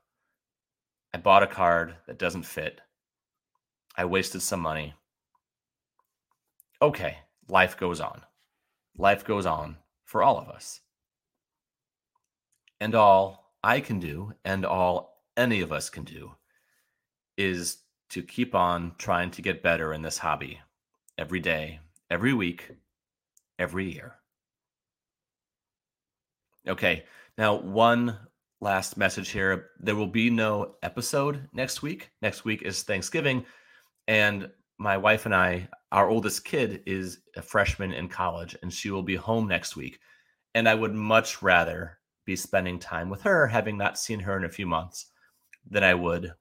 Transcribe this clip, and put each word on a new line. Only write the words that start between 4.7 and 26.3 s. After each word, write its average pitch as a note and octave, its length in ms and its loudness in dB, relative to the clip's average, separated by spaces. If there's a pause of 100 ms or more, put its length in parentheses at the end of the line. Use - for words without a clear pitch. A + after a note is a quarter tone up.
Okay, F2+ 360 0 (320)
life F#2 280 4
goes F2 240 -2
on. - 220 -8 (760)
Life G2 280 4
goes G#2 200 -2
on D#2+ 320 -4 (280)
for - 180 -2
all B2+ 160 4
of - 100 -12
us. - 320 -18 (2000)
And G#2+ 140 -2
all G2 580 6 (120)
I A#2+ 160 4
can G#2+ 180 -4
do, F2 340 -8 (120)
and F#2+ 200 -2
all F2+ 600 0 (120)
any A#2 260 2
of D#2 100 -6
us D2 180 -6
can D2 140 -12
do, D2+ 260 -18 (1040)
is F#2 420 -2 (320)
to F#2 120 -8
keep - 320 -4
on F2 440 2
trying F2+ 340 -2
to - 100 -14
get F2+ 220 -4
better D#2+ 280 2
in D#2 100 -6
this D#2+ 160 -6
hobby C#2+ 420 -6 (580)
every E2+ 220 -4
day, D#2 400 -4 (280)
every G2+ 240 -2
week, F2+ 380 -4 (880)
every F2+ 340 -4
year. - 220 -18 (2500)